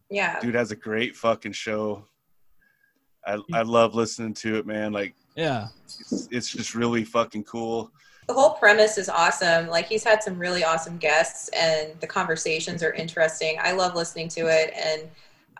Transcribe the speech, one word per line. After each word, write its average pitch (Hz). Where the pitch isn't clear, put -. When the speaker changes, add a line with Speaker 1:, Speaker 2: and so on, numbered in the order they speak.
Speaker 1:
Yeah. 196
Speaker 2:
dude 117
has 117
a 104
great 110
fucking 110
show. 107
I, 104
Speaker 3:
Mm. 104
Speaker 2:
I 117
love 113
listening 113
to 110
it, 107
man. 107
Like, 101
Speaker 3:
Yeah. 131
Speaker 2:
it's, -
it's 120
just -
really 117
fucking 107
cool. 113
Speaker 1:
The 247
whole 277
premise 214
is 190
awesome. 170
Like, 170
he's 220
had 214
some 185
really 180
awesome 165
guests 160
and 160
the 160
conversations 165
are 156
interesting. 160
I 175
love 180
listening 170
to 165
it. 160
And, 156